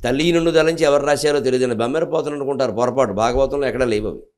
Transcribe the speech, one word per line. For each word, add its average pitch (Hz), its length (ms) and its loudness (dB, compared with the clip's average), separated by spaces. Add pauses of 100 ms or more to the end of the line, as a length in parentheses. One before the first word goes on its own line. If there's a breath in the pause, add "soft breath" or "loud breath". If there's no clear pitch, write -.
తల్లి 139 280 0
నిన్ను 170 180 2
దళించి 160 340 2
ఎవరు 143 220 4
రాశారో 147 340 2
తెలియదండి. 127 340 0
బమ్మెరపోతలు 147 600 -2
అనుకుంటారు 135 380 -2
పొరపాటు, 120 400 0
భాగవతంలో 131 540 0
ఎక్కడా 123 180 -2
లేవు 107 240 -2
అవి. 76 140 -10 (160)